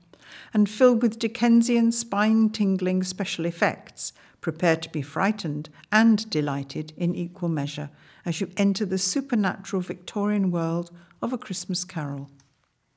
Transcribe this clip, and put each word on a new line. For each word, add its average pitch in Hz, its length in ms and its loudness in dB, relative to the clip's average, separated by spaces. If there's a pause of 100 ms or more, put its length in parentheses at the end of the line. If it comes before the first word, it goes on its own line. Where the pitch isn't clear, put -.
(540)
and 208 160 4
filled 247 320 4
with 226 160 0
Dickensian 233 720 4
spine-tingling 202 1120 2
special 185 460 -4
effects, - 680 -4 (280)
prepare 160 340 2
to 160 140 -10
be 151 120 -4
frightened 165 680 -4 (220)
and 220 380 4
delighted 147 680 -4
in 175 200 -2
equal 175 340 -6
measure 147 400 -4 (360)
as 170 140 -4
you 196 160 -4
enter 202 300 0
the 185 140 -2
supernatural 202 840 -2
Victorian 202 680 -2
world 170 400 -2 (300)
of 240 120 -4
A 240 60 -6
Christmas - 440 -6
Carol. 143 460 -8 (680)